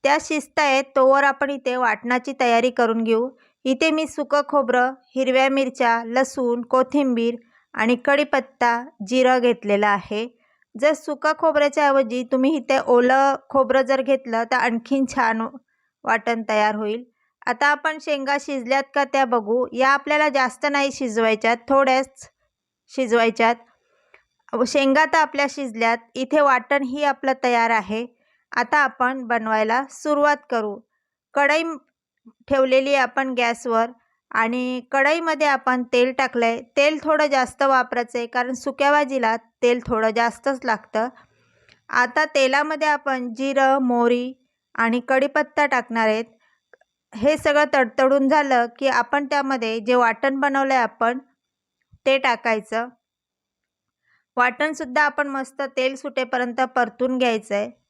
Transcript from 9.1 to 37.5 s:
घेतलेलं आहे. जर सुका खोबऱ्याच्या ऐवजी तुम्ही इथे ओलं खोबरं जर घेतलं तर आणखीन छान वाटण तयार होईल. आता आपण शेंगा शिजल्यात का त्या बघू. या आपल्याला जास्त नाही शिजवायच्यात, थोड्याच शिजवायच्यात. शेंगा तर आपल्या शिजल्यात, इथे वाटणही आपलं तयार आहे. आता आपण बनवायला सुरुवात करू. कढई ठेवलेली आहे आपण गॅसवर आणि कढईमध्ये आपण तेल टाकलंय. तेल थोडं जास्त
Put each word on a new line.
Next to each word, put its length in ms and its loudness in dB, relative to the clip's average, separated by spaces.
घेतलेलं 480 0
आहे. 520 -4
जर 120 4
सुका 460 -4
खोबऱ्याच्या 500 2
ऐवजी 440 0
तुम्ही 240 2
इथे 220 0
ओलं 580 4
खोबरं 320 2
जर 200 0
घेतलं 420 -2
तर 120 -2
आणखीन 480 0
छान 260 0
वाटण 440 -2
तयार 260 2
होईल. 300 -6
आता 200 0
आपण 340 0
शेंगा 400 -2
शिजल्यात 440 -4
का 100 2
त्या 200 0
बघू. 480 -2
या 160 2
आपल्याला 400 2
जास्त 440 -2
नाही 200 0
शिजवायच्यात, 640 0
थोड्याच 600 0
शिजवायच्यात. 680 0
शेंगा 380 2
तर 140 0
आपल्या 320 0
शिजल्यात, 480 -2
इथे 260 0
वाटणही 640 0
आपलं 280 0
तयार 260 2
आहे. 460 -4
आता 220 0
आपण 440 -2
बनवायला 680 -2
सुरुवात 460 0
करू. 300 -4
कढई 280 2
ठेवलेली 400 2
आहे 140 2
आपण 260 -2
गॅसवर 600 -2
आणि 500 -2
कढईमध्ये 540 0
आपण 360 0
तेल 300 0
टाकलंय. 500 -2
तेल 260 2
थोडं 240 2
जास्त 360 0